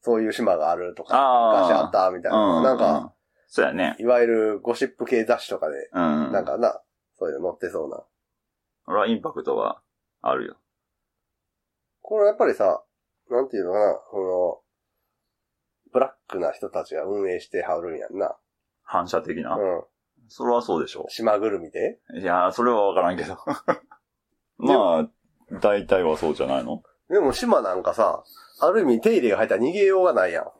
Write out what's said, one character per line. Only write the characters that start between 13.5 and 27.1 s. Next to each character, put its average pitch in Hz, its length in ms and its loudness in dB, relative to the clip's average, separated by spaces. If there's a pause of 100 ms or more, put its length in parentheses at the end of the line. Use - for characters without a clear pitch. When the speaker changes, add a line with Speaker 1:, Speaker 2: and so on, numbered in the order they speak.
Speaker 1:
い 98 60 -2
う - 20 -2
の 87 80 -4
か 101 60 0
な、 101 160 4
こ 92 680 -4 (1300)
の、 - 40 -20
ブ 127 80 2
ラ 135 80 2
ッ - 220 -20
ク 98 80 -6
な 85 140 -2
人 - 160 -10
た 82 160 -6
ち - 100 -14
が 78 100 -6
運 98 280 -4
営 90 80 -4
し - 80 -20
て - 140 -4
は 82 180 -4
る 85 160 -8
ん - 20 -10
や 53 100 -10
ん 90 100 -10
な。 92 180 -4 (460)
Speaker 2:
反 87 260 -4
射 85 140 -2
的 82 200 -8
な？ - 140 -4
Speaker 1:
う - 20 -6
ん。 92 260 -2 (440)
Speaker 2:
そ - 160 -14
れ 120 80 0
は 120 80 2
そ 101 180 -2
う 76 40 -2
で - 60 -6
し - 100 -16
ょ。 - 100 -12
Speaker 1:
島 107 300 0
ぐ 107 100 -2
る 98 120 -4
み 82 100 -14
で？ 117 280 -4 (220)
Speaker 2:
い - 20 -12
や 90 260 0
ー、 - 40 -2
そ 117 100 -2
れ 123 100 2
は 104 160 2
分 92 60 -2
か 92 60 2
ら 90 140 0
ん - 20 -8
け 85 80 -6
ど。 92 140 -12 (580)
<laughs> - 640 -20
ま 87 400 2
あ、 78 40 0
Speaker 1:
で 76 60 -4 (480)
も、 90 40 -12
Speaker 2:
大 101 260 2
体 95 160 2
は 80 160 2
そ 80 120 -2
う 73 40 0
じ 69 100 -2
ゃ - 20 -4
な 67 120 0
い 62 60 -4
の？ - 180 -10 (260)
Speaker 1:
で 196 120 2